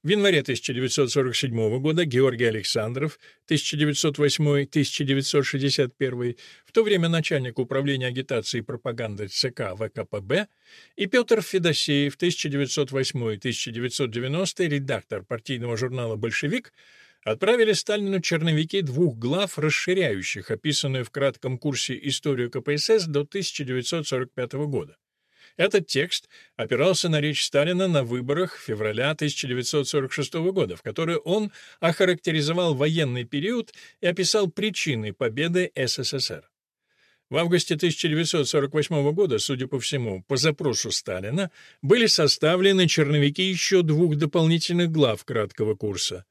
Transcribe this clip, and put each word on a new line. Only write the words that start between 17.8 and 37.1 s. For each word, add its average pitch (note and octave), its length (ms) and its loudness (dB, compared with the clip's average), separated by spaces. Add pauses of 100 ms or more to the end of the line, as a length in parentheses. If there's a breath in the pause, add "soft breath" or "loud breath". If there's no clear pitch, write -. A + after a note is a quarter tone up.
черновики E3 600 0
двух C#3+ 360 0
глав, D3 420 -2
расширяющих D3 920 0
описанную C3 520 -2
в - 80 -10
кратком C3 460 -2
курсе B2+ 460 -4
историю C3 460 -2
К B2 120 -6
П D3 160 -2
С D3 120 -4
С A3 160 4
до D3 200 0
тысяча E3+ 400 -6
девятьсот B2+ 420 -4
сорок B2+ 260 -4
пятого C3+ 340 -6
года. A2+ 280 -4 (640 soft breath)
Этот F#3+ 300 2
текст - 420 -2 (260 loud breath)
опирался C#3 540 2
на D#3 100 2
речь D3 240 0
Сталина F3+ 460 2
на D3 160 4
выборах B2+ 520 -2
февраля A2 560 -2
тысяча D3 360 -4
девятьсот B2+ 400 -2
сорок C3+ 240 -2
шестого E3 400 -2
года, G#2+ 240 0
в - 40 -20
которой D#3+ 360 -2
он G3+ 340 0 (300 loud breath)
охарактеризовал E3+ 920 2
военный C#3 520 0
период G3+ 480 -4 (260 loud breath)
и - 80 -2
описал F3+ 420 2
причины D3 600 -2
победы D3+ 640 -2
С C3 260 -2
С C3 160 -4
С - 140 -4
Р. D2+ 180 -14 (800)